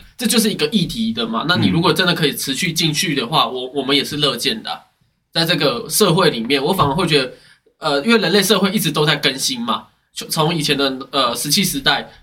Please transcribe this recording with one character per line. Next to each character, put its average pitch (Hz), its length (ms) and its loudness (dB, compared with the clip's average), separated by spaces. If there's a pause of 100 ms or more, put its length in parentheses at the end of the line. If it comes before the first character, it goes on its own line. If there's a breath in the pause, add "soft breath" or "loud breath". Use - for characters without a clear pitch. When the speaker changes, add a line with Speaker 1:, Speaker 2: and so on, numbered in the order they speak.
(160 loud breath)
Speaker 1:
这 - 120 -2
就 220 100 0
是 220 140 4
一 - 20 -2
个 151 140 -2
议 170 180 0
题 113 260 -2
的 113 160 -4
嘛。 113 200 -4
那 175 80 2
你 - 140 2
如 170 120 2
果 170 100 4
真 190 140 0
的 175 80 2
可 160 140 0
以 131 80 -2
持 - 180 -6
续 165 180 -2
进 156 220 0
去 147 220 -2
的 123 100 -2
话， 139 200 2
Speaker 2:
嗯。 113 80 -6
Speaker 1:
我， 127 180 -6
我 143 120 -2
们 139 140 2
也 127 60 2
是 147 140 -8
乐 139 200 0
见 113 240 -4
的 - 100 -10
啊。 90 80 -10 (540)
在 165 100 0
这 170 120 0
个 143 340 -2
社 180 240 2
会 170 160 4
里 117 120 -2
面， 131 220 0
我 185 80 2
反 175 160 2
而 139 60 0
会 180 140 0
觉 147 160 2
得， 127 100 -8 (460 loud breath)
呃， 143 260 0
因 233 80 4
为 226 60 6
人 165 120 0
类 202 120 4
社 190 160 2
会 190 120 2
一 214 80 0
直 160 120 0
都 156 120 0
在 151 120 2
更 139 240 -2
新 127 200 -4
嘛， 113 260 -4 (280)
从， - 160 -12
从 160 260 0
以 156 60 -2
前 143 160 0
的， 135 220 -2 (100)
呃， 123 260 0
石 - 140 -4
器 196 140 4
时 147 160 -2
代 139 280 0 (160 loud breath)